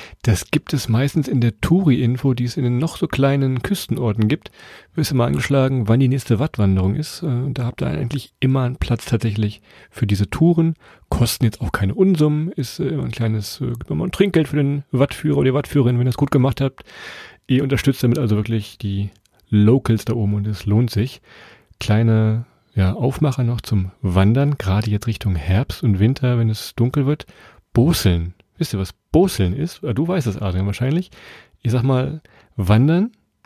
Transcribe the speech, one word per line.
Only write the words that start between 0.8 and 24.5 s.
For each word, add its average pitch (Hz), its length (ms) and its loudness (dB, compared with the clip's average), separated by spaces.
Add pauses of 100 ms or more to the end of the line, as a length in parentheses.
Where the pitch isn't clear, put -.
meistens 135 400 0
in 131 120 0
der 117 200 0
Touri-Info, 131 760 2
die 123 100 -2
es 123 120 -6
in 143 80 -2
den 120 140 0
noch 160 180 -4
so 170 100 -4
kleinen 135 560 0
Küstenorten 113 640 -2
gibt. 127 240 -2 (460)
Wirst 156 160 -2
du - 20 2
mal 123 120 2
angeschlagen, 135 600 0
wann 113 140 4
die 135 80 4
nächste 123 320 0
Wattwanderung 98 560 0
ist. - 260 -8
Äh, 165 60 -4 (220)
da 123 160 -4
habt - 160 -6
ihr - 40 -2
eigentlich 143 540 -6
immer 131 240 2
einen 123 120 -4
Platz - 280 -2
tatsächlich 107 580 -2 (280)
für - 180 -2
diese 101 200 0
Touren. 165 460 2 (340)
Kosten - 360 0
jetzt 110 160 -2
auch 110 100 -6
keine 98 240 -2
Unsummen, 156 560 2
ist, - 300 -8
äh, 135 80 -2
immer 143 160 -4
ein 123 80 -6
kleines, 110 480 -4
äh, 135 60 -4
gibt 120 240 -8
nochmal 156 180 -4
ein - 40 -6
Trinkgeld 180 360 2
für - 80 -4
den 143 340 0
Wattführer 143 480 0
oder 135 120 2
die 127 40 2
Wattführerin, 123 460 2
wenn 123 60 2
ihr 127 40 2
das 123 60 -4
gut - 160 0
gemacht 135 280 2
habt. 135 220 -2 (640)
Ihr 131 160 2
unterstützt 135 400 0
damit 120 160 2
also 110 180 2
wirklich 107 420 -4
die 101 320 -4 (380)
Locals 110 560 4
da 117 100 -4
oben 104 200 -2
und 104 120 -2
es 104 200 -6
lohnt 113 240 2
sich. 110 300 -4 (580)
Kleine, 110 680 2 (280)
ja, 95 200 2
Aufmacher 131 500 0
noch 120 160 -2
zum 92 320 -2 (100)
Wandern, 110 560 2